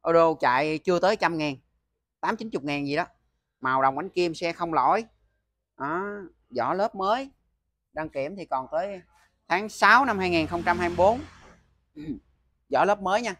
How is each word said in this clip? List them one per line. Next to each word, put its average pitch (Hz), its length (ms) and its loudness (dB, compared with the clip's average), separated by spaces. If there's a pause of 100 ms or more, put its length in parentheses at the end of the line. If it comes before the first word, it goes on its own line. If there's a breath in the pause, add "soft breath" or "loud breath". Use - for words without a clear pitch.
Ô 165 120 0
đô 165 200 6
chạy 147 440 2
chưa 131 220 0
tới 196 160 4
trăm 170 220 -2
ngàn, 147 180 -2 (640)
tám 202 180 -2
chín 220 120 -10
chục 160 140 -6
ngàn 143 240 -4
gì 143 80 -2
đó. 170 100 -2 (540)
Màu 131 220 0
đồng 135 160 2
ánh 180 120 -6
kim, 175 260 0
xe 170 180 -4
không 170 200 -4
lỗi. 160 320 2 (720)
Đó, 165 260 -4 (460)
vỏ 123 240 -4
lớp 202 220 -2
mới. 226 360 -2 (640)
Đăng 156 160 -8
kiểm 143 260 -6
thì 175 100 -12
còn 131 260 -6
tới 180 300 -6 (460 soft breath)
tháng 202 220 -2
sáu 226 360 6
năm 208 140 -2
hai 185 100 0
nghìn 160 180 2
không 175 160 -6
trăm 175 160 0
hai 175 100 -2
mươi 175 80 -6
bốn. 220 240 4 (760)
<clears throat> 151 220 -10 (540)
Vỏ 135 140 4
lớp 202 160 0
mới 196 200 0
nha. 208 180 -6